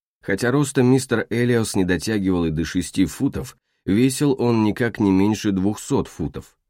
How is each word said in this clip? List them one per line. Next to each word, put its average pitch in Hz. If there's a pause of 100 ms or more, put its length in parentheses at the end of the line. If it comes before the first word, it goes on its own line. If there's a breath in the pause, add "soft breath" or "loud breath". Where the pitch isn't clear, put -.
(220)
Хотя 123
ростом 135
мистер 127
Элиас 117
не 95
дотягивал 92
и 82
до 78
шести 92
футов, 87 (280)
весил 131
он 117
никак 107
не 101
меньше 101
двухсот 98
футов, - (120)